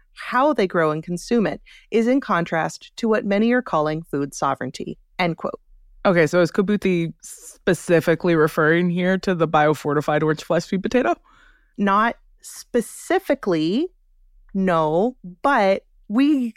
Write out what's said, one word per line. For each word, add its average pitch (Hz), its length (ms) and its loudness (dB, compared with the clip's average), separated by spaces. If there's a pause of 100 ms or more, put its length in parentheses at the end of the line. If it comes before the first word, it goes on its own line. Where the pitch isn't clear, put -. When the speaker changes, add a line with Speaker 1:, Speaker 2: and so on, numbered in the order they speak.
(140)
Speaker 1:
how 269 400 0
they 202 120 0
grow 165 240 0
and 156 120 -4
consume 180 440 -2
it, - 140 -6 (300)
is 226 160 2
in 262 160 2
contrast 170 720 -4
to 233 100 -4
what 214 200 0
many 208 260 2
are 247 80 2
calling 156 420 -2
food 143 300 -6
sovereignty, - 640 -6 (220)
end 170 180 -2
quote. - 240 -10 (460)
Speaker 2:
Okay, 170 200 4
so 175 140 2
is 165 100 2
Kubuti 185 720 0
specifically - 1120 0
referring 160 540 2
here 180 300 0
to 185 160 -2
the 160 140 0
biofortified 151 720 2
orange 156 200 0
flesh 170 220 -2
sweet 190 180 -4
potato? 254 340 0 (600)
Speaker 1:
Not 202 400 0 (280)
specifically, 240 1400 -2 (640)
no, 180 640 0 (260)
but 214 420 2 (240)
we 262 480 2